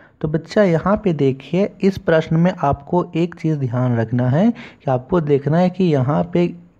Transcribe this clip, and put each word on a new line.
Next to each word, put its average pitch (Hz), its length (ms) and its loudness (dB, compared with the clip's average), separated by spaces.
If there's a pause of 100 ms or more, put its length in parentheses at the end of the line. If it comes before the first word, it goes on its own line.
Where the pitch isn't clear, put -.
(220)
तो 156 60 -4
बच्चा, 160 360 0
यहाँ 180 400 2
पे 190 100 2
देखिए, 143 500 0 (180)
इस 190 180 0
प्रश्न 160 360 0
में 175 180 4
आपको 156 500 -2 (120)
एक 170 200 -2
चीज़ 156 240 -2
ध्यान 123 380 -2
रखना 120 320 0
है 180 220 2
कि - 400 -8
आपको 131 300 -2
देखना 143 360 0
है 180 120 2
कि 180 140 -2
यहाँ 156 500 0
पे 175 100 2 (360)